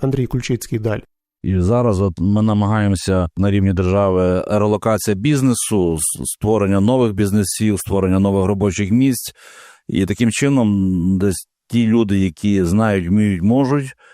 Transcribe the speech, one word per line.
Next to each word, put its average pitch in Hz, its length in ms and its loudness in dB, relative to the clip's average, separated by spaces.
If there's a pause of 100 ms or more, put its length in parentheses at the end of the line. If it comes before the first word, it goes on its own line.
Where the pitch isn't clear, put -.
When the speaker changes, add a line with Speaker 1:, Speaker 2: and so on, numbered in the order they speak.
Speaker 1:
Андрій 135 240 -2
Кульчицький 120 540 -4
далі. 107 220 -4 (420)
Speaker 2:
І 92 160 0
зараз 107 420 2
от 95 180 0
ми 101 220 2
намагаємося 101 840 0 (100)
на 98 140 0
рівні 98 220 2
держави 92 760 0
релокація 107 680 0
бізнесу, 113 840 0
с-, 71 280 -6
створення 101 540 0
нових 117 340 2
бізнесів, 104 640 0
створення 95 400 0
нових 98 260 2
робочих 98 460 -2
місць. 127 420 0 (540)
І 95 180 -2
таким 107 260 0
чином 98 840 0
десь 95 300 -2 (220)
ті 117 180 0
люди, 110 320 2
які 95 440 0
знають, 98 440 0
вміють, 101 340 0
можуть, 131 520 0 (200)